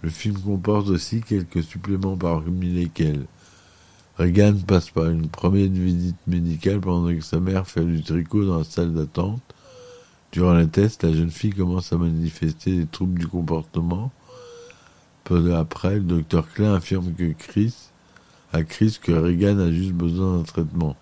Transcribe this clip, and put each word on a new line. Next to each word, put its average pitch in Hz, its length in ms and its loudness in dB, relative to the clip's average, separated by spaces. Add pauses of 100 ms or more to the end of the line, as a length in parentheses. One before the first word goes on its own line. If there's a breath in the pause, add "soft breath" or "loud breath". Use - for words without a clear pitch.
Le 87 60 -2
film 101 300 -4
comporte 101 500 0
aussi 98 320 0
quelques 90 420 -2
suppléments, 95 540 -4
parmi 87 540 -2
lesquels 80 560 0 (920 soft breath)
Regan 101 360 6 (120)
passe 92 240 4
par 82 200 0
une 82 180 -2
première 98 400 2
visite 90 480 0 (100)
médicale 87 540 0
pendant 87 340 0
que 82 60 -4
sa 78 180 -4
mère 92 280 -2
fait - 180 -2
du 82 180 0
tricot 87 420 -2
dans 92 140 0
la 80 60 -2
salle 85 300 -2
d'attente. 87 480 -4 (920 loud breath)
Durant 90 220 4
les 85 140 6
tests, 101 340 2
la 82 100 2
jeune 82 180 2
fille 104 220 -4
commence 90 400 -2
à 85 60 0
manifester 82 760 -2
des 82 100 0
troubles 90 320 -4
du 85 80 -4
comportement. 85 840 -4 (1120 loud breath)
Peu 87 300 2
après, 82 420 -2
le 104 60 -2
docteur 85 480 0
Klein 104 240 2
affirme 90 380 -2
que 82 200 -2
Chris, 107 420 -2 (800 soft breath)
à 82 100 0
Chris 107 400 0
que 87 100 0
Regan 87 460 2
a 87 120 2
juste 92 220 0
besoin 87 460 0
d'un 82 60 -2
traitement. 80 580 -4